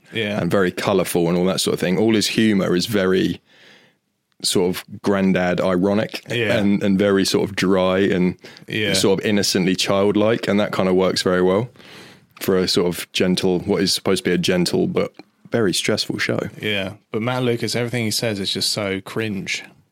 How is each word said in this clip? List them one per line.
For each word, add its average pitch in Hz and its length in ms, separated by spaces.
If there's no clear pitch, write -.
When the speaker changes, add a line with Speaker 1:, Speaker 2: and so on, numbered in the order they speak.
Speaker 1:
Yeah. 104 260
Speaker 2:
and 87 120
very 95 200
colourful 90 560
and 87 80
all 90 100
that 92 160
sort - 120
of - 60
thing, 90 180
all 110 160
his 101 140
humour 98 480
is 90 100
very 92 560
sort 92 340
of - 100
granddad 95 580
ironic 98 720
Speaker 1:
Yeah. 117 280
Speaker 2:
and, 101 240
and 98 160
very 98 280
sort 95 240
of 98 60
dry 92 440
and 92 360
Speaker 1:
Yeah. 104 260
Speaker 2:
sort 98 260
of - 60
innocently 98 500
childlike, 104 720
and 101 120
that 104 120
kind 92 160
of 92 80
works 92 280
very 90 180
well. 98 280
For 95 180
a 92 100
sort 90 200
of - 240
gentle, 92 480
what 92 220
is 92 120
supposed - 300
to - 60
be 90 40
a 87 40
gentle 90 500
but 90 260
very 107 220
stressful - 460
show. 117 200
Speaker 1:
Yeah, 101 320
but 110 100
Matt 127 220
Lucas, 117 320
everything 117 300
he 107 60
says 107 280
is 95 140
just - 180
so 95 300
cringe. 104 600